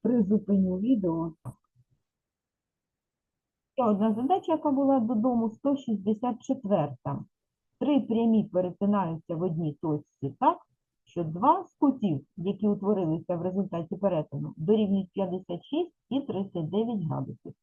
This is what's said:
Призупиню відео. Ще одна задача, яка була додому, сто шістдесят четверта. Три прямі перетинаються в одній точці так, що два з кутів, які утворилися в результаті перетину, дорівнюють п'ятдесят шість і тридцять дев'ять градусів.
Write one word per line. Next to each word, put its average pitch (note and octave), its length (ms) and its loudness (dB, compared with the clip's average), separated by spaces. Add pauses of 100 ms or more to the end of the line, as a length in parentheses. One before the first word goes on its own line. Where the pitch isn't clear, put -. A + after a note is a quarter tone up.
Призупиню G3 680 2
відео. F3 540 0 (2500)
Ще B3 120 0
одна G#3 280 2
задача, E4 380 0
яка D#4 200 0
була C4+ 280 4
додому, A3+ 500 2
сто C4+ 280 0
шістдесят A3 640 -2
четверта. D#3+ 840 -2 (540)
Три C4+ 220 4
прямі A3 420 2
перетинаються F3+ 920 -2
в D#3+ 60 -4
одній E3 320 -2
точці D3+ 680 -4
так, D#4+ 180 2 (460)
що - 200 -6
два A#3+ 400 2
з - 100 -18
кутів, G#3 520 0 (120)
які G3 300 -2
утворилися F#3+ 680 0
в E3 60 -6
результаті F3+ 540 -4
перетину, D#3 600 -4
дорівнюють G3 540 0
п'ятдесят F#3 520 -6
шість E4+ 300 -4 (160)
і C4+ 120 -2
тридцять F#3+ 480 -4
дев'ять A3 340 -2
градусів. C3+ 600 -6